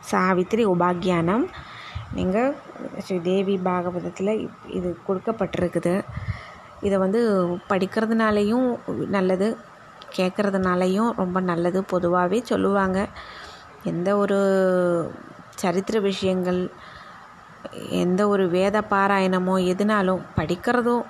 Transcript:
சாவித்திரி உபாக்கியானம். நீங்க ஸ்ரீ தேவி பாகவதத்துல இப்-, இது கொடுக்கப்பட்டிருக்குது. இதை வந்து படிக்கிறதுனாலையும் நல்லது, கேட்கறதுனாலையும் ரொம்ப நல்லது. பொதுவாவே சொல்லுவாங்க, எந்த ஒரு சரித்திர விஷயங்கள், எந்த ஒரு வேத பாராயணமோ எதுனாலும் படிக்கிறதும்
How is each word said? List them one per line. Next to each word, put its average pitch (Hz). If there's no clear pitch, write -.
சாவித்திரி 185
உபாக்கியானம். 180
நீங்க 208
ஸ்ரீ 190
தேவி 190
பாகவதத்துல 180
இப்-, -
இது 175
கொடுக்கப்பட்டிருக்குது. 180
இதை 196
வந்து 190
படிக்கிறதுனாலையும் 214
நல்லது, 190
கேட்கறதுனாலையும் 190
ரொம்ப 185
நல்லது. 175
பொதுவாவே 180
சொல்லுவாங்க, 196
எந்த 175
ஒரு 196
சரித்திர 190
விஷயங்கள், 185
எந்த 180
ஒரு 196
வேத 190
பாராயணமோ 190
எதுனாலும் 185
படிக்கிறதும் 233